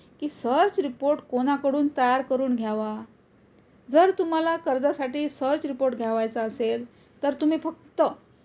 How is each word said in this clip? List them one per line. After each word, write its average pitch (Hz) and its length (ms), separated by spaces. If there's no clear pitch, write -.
की 302 100
सर्च 311 500
रिपोर्ट 285 400
कोणाकडून 277 680
तयार 254 240
करून 254 340
घ्यावा. 214 460
जर 349 280
तुम्हाला 330 380
कर्जासाठी 285 720
सर्च 294 360
रिपोर्ट 262 300
घ्यावायचा 226 460
असेल, 226 440
तर 285 100
तुम्ही 311 240
फक्त - 440